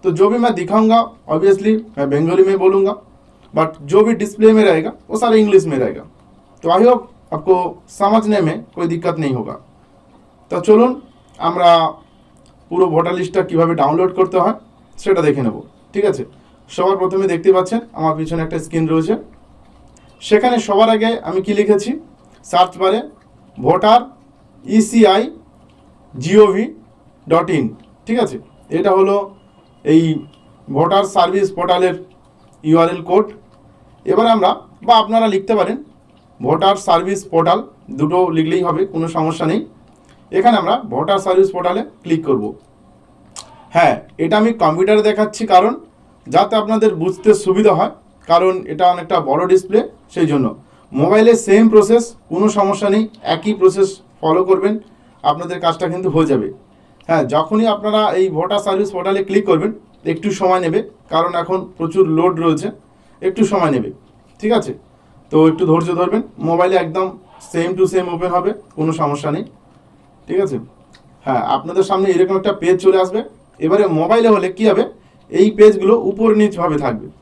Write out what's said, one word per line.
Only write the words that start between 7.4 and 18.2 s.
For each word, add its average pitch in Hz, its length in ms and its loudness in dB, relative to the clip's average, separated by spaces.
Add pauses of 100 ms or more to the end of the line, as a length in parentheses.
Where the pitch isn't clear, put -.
समझने 214 520 0
में 160 140 -2 (200)
कोई 175 120 -6
दिक्कत 165 360 -4
नहीं 135 160 -4
होगा। - 160 -10 (960)
তো - 40 -6 (120)
চলুন 226 240 6 (480)
আমরা 175 300 2 (1040)
পুরো 180 220 2
ভোটার 170 240 -2
লিস্টটা 180 320 -4
কিভাবে 165 320 0
ডাউনলোড 180 380 0
করতে 185 240 0
হয় 220 120 0 (420)
সেটা 190 300 -2
দেখে 143 180 -2
নেব। 107 120 -6 (360)
ঠিক 196 180 -2
আছে, 120 120 -6 (480)
সবার 190 300 -2
প্রথমে 185 320 -2
দেখতে 165 220 -2
পাচ্ছেন 185 240 -2 (200)
আমার 160 200 -2